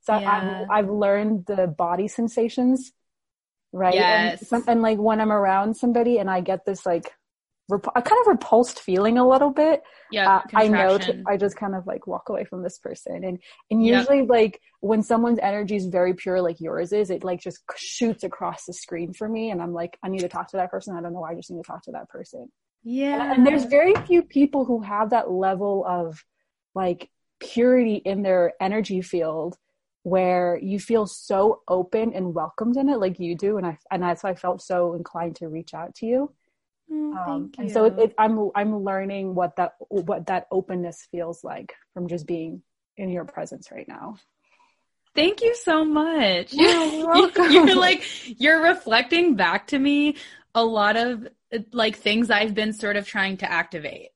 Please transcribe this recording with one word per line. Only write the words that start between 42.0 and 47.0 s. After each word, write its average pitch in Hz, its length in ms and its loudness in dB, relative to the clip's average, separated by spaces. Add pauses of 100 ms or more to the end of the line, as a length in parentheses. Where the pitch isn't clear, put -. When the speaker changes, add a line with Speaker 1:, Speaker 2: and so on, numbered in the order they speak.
Speaker 1:
just 160 180 -8
being 165 360 -8 (340)
in 190 140 -8
your 180 160 -6
presence - 440 -14
right - 160 -16
now. - 300 -16 (1000)
Speaker 2:
Thank 359 280 2
you 466 140 2
so 320 280 2
much. 302 720 0
Speaker 1:
Yeah, 330 300 6
you're 311 220 -2